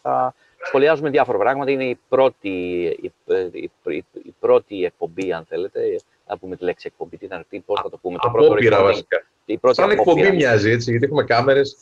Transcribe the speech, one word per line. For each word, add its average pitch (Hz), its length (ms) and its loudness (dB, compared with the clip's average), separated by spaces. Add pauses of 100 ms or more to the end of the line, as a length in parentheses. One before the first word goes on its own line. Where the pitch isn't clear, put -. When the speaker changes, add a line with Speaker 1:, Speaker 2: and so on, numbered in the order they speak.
Speaker 1:
θα 127 320 -4 (300)
σχολιάζουμε 147 460 0
διάφορα 127 280 0
πράγματα. 131 320 -2
Είναι 135 140 -2
η 123 140 -6 (100)
πρώτη, 127 400 0
η, 90 640 -6 (400)
η, - 180 -12 (140)
η, - 280 -8
η - 280 -20
πρώτη 107 440 0
εκπομπή, 87 480 -6
αν 82 160 -8
θέλετε, 95 520 -6 (280)
να 104 100 -10
πούμε 92 180 -14
τη 90 80 -12
λέξη 87 220 -6
εκπομπή, 85 300 -14
τι 98 100 -16
να, 92 220 -12
τι, 101 100 -12
πώς 101 240 -6
θα - 80 -10
το 85 60 -20
πούμε, 90 220 -10
το 117 120 -2
πρώτο 117 160 4
Speaker 2:
Απόπειρα, 107 320 4
Speaker 1:
recording, 98 60 4
Speaker 2:
βασικά. 95 400 0 (200)
Speaker 1:
η 104 120 -6
πρώτη 123 200 2
Speaker 2:
Σαν 190 140 2
εκπομπή 208 200 2
Speaker 1:
απόπειρα. 190 240 4
Speaker 2:
μοιάζει, 117 360 2
έτσι, 120 200 0
γιατί 117 140 0
έχουμε 139 200 0
κάμερες. 135 580 2